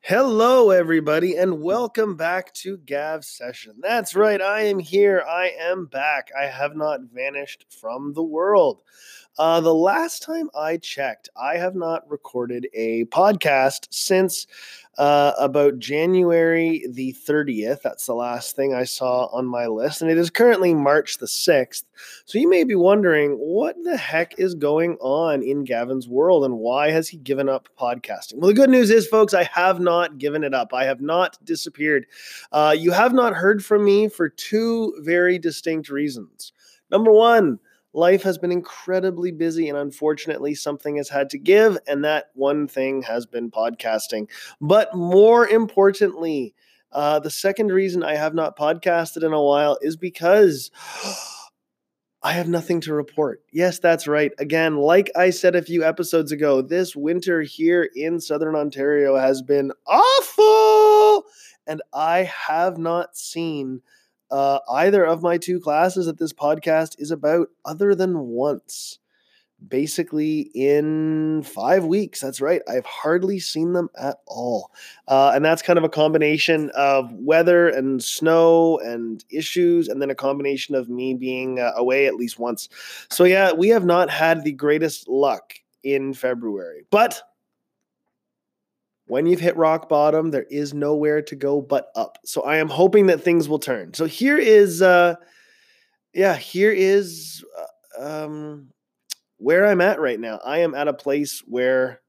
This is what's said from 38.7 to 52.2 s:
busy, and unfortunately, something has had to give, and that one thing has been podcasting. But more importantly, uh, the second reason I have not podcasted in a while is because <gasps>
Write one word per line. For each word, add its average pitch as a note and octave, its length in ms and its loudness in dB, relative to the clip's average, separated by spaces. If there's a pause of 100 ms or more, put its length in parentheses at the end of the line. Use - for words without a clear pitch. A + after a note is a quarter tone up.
busy, E3 360 -2
and C#3+ 80 -4
unfortunately, D3 760 -4
something D3 420 -8
has C#3+ 120 -6
had C#3 200 -4
to C#3+ 100 -10
give, G3+ 380 4 (120)
and C#3+ 160 -2
that D3+ 300 0
one C#3+ 340 -2
thing C3+ 340 -4
has A#2 240 -6
been A#2 240 -10
podcasting. A2 800 -6 (300)
But G3+ 340 2
more G3+ 540 6
importantly, F#3+ 1040 0 (380)
uh, D3 260 0
the D3+ 120 -6
second G3 420 -2
reason F#3 320 0
I D3+ 100 -2
have D3+ 180 -2
not D#3+ 240 -4
podcasted E3 680 -2
in D#3 80 0
a D3+ 100 0
while C#3+ 400 2
is D#3+ 140 -4
because E3+ 800 2
<gasps> - 1500 -16